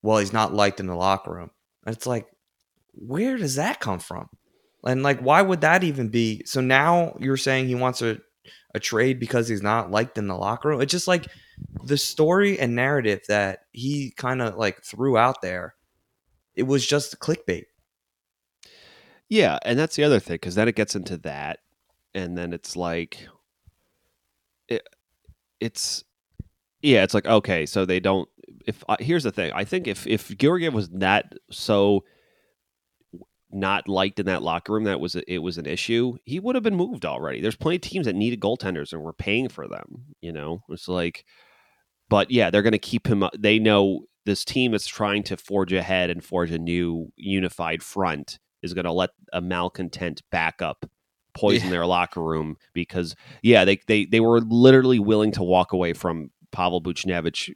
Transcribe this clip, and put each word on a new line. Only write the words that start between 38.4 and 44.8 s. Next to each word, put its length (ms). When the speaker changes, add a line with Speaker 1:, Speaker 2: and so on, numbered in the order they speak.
Speaker 2:
goaltenders 520
and 100
were 100
paying 360
for 200
them, 360
you 120
know? 360
It's 200
like, 360
but 220
yeah, 200
they're 120
gonna 160
keep 280
him, 180
they 200
know 480
this 180
team 300
is 120